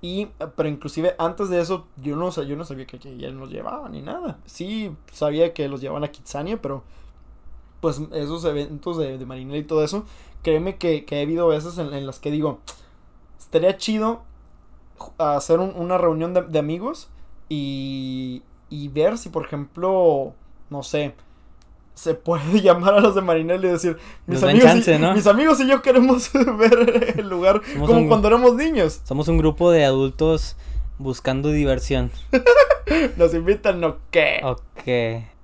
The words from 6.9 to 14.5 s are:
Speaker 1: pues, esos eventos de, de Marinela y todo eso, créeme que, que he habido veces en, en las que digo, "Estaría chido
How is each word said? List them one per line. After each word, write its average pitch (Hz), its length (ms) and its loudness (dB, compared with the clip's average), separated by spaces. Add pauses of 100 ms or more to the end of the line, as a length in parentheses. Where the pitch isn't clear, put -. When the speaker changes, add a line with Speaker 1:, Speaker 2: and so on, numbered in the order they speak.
Speaker 1:
pues, 143 220 -4 (100)
esos 160 320 -8
eventos 151 540 -6
de, 139 180 -6
de 131 80 -14
Marinela 131 320 -12
y 151 80 -6
todo 156 180 0
eso, 196 220 -4 (380)
créeme 165 340 -2
que, 160 300 -2
que 143 140 -6
he - 20 -2
habido 165 260 0
veces 160 300 -2
en, 147 160 -8
en 139 120 -10
las 131 140 -14
que 147 100 -6
digo, 147 300 -4 (800)
"Estaría 180 400 0
chido 220 440 -2 (760)